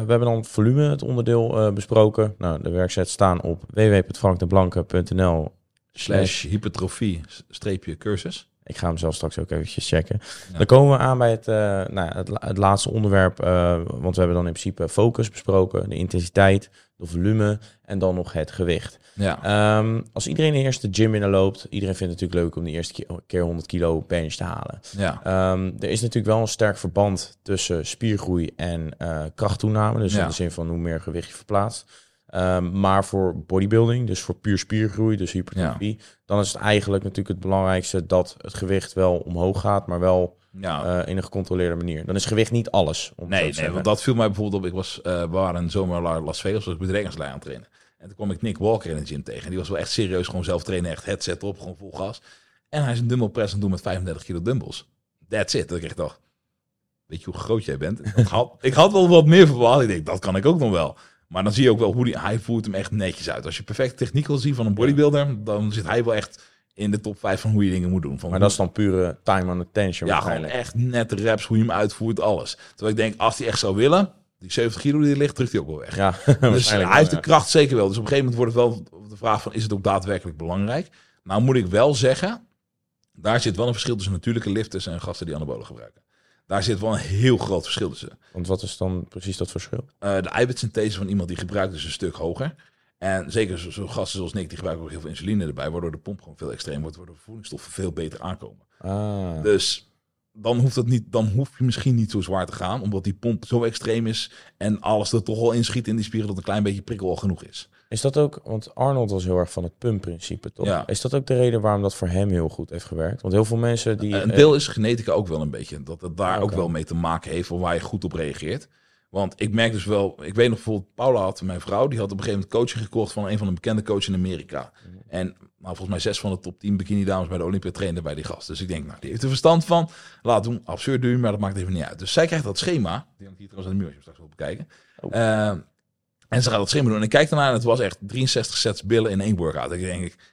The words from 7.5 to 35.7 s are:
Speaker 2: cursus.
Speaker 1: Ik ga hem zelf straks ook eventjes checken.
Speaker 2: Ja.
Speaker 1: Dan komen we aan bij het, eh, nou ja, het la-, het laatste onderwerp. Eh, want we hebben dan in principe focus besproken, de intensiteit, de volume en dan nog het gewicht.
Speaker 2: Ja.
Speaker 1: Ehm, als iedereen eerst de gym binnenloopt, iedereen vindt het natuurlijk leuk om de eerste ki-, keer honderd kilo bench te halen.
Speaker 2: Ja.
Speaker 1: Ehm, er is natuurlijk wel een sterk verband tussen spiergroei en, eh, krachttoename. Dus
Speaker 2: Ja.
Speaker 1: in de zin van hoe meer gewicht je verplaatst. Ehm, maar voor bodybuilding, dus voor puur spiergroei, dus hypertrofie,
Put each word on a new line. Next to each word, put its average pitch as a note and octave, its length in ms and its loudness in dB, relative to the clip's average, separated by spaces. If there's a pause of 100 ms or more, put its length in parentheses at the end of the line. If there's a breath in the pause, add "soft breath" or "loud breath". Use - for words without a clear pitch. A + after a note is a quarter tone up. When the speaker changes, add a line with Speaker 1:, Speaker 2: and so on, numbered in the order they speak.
Speaker 2:
cursus. - 520 -6 (140)
Speaker 1:
Ik - 140 -14
ga F2+ 100 -2
hem E2 100 0
zelf D#2+ 180 -2
straks - 240 -6
ook D#2+ 120 -6
eventjes D#2 360 -6
checken. E2+ 320 0 (320 loud breath)
Speaker 2:
Ja. F2 60 -10
Speaker 1:
Dan F#2 80 4
komen C#3 320 8
we - 60 2
aan B2+ 140 2
bij A#2+ 140 4
het, A2 160 -2
eh, A2 80 2
nou G2+ 380 0
ja, F2+ 220 -2
het F#2 120 -6
la-, G2+ 180 -6
het F#2+ 120 -2
laatste G2 340 4
onderwerp. G2 480 4
Eh, F2 480 4
want E2 280 -4
we F#2 60 2
hebben F2 160 4
dan F2 100 0
in E2+ 60 -4
principe E2+ 360 -4
focus A2+ 400 2
besproken, F#2 600 2
de - 60 -6
intensiteit, G2 720 2 (260 soft breath)
de E2+ 100 -16
volume G#2 540 0 (220 soft breath)
en G2 180 -6
dan F#2 160 2
nog F2+ 180 -6
het D#2+ 180 -4
gewicht. E2+ 480 -2 (140 soft breath)
Speaker 2:
Ja. F#2+ 300 -2
Speaker 1:
Ehm, G#2+ 580 2 (120)
als - 140 -6
iedereen D#3 260 2
eerst C3+ 280 0
de A2 100 -4
gym A2 200 4
binnenloopt, G2 580 2
iedereen F#2+ 260 -2
vindt F2 180 -4
het F2+ 80 -8
natuurlijk F2 120 -4 (140)
leuk E2 80 -6
om E2 80 -6
de E2 140 -6
eerste E2+ 160 -6
ki-, - 120 -12 (220)
keer F2+ 160 0
honderd E2+ 240 -4
kilo E2 400 0
bench E2 260 -2
te - 100 -6
halen. - 360 -8 (180 loud breath)
Speaker 2:
Ja. F#2 260 -2
Speaker 1:
Ehm, F#2 560 0
er G2 100 -4
is A2 120 -2
natuurlijk A2 320 0
wel A2+ 80 2
een A2 60 0
sterk G#2 300 0
verband G2 640 -2
tussen F2+ 440 -2
spiergroei F#2 680 -2
en, E2 420 -6
eh, D#2+ 260 -6 (120)
krachttoename. G#2+ 640 0
Dus G2 140 0
Speaker 2:
Ja. G2+ 80 2
Speaker 1:
in E2 60 0
de D#2+ 60 -4
zin E2+ 180 -2
van E2 160 -6
hoe E2+ 100 -4
meer E2 240 -4
gewicht E2+ 260 -8
je - 80 -20
verplaatst. G#2 500 -2 (460 soft breath)
Ehm, F#2 480 0
maar G2 260 4
voor F#2 300 0 (100)
bodybuilding, A2+ 600 4
dus F#2+ 120 -4
voor - 160 -6
puur G2 220 0
spiergroei, G#2+ 600 0
dus F#2 140 -4
hypertrofie, F#2+ 640 -4